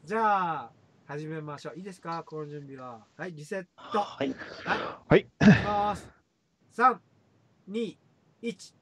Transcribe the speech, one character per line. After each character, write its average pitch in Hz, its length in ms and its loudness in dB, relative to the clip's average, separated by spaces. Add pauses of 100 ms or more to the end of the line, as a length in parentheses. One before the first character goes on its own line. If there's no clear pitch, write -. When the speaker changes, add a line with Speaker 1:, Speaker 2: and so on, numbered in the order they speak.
Speaker 1:
じ 160 120 -8
ゃ 185 480 0
あ、 117 80 -16 (360)
始 151 200 -8
め 156 120 -6
ま 147 200 -10
し - 80 -12
ょ 147 40 -8
う。 151 60 -14
い 180 40 -12
い - 20 -14
で 196 100 -12
す - 80 -20
か？ 165 220 -8
こ 156 140 -12
の 151 100 -8
準 147 160 -12
備 135 140 -16
は。 120 280 -16 (100)
は 165 120 -10
い、 185 60 -12
リ 147 120 -14
セ 190 140 -6
ッ 180 80 -12 (260)
ト。 214 60 2
Speaker 2:
は - 240 -4
い。 - 100 -2 (320)
Speaker 1:
は 202 100 0
い。 - 40 -4 (280)
Speaker 3:
は 156 100 8
い。 - 40 8
Speaker 1:
い - 40 -16
き - 380 8
ま 208 320 0
す。 - 140 -16 (640)
三、 247 280 4 (680)
二、 208 300 -6 (440)
一。 - 400 -10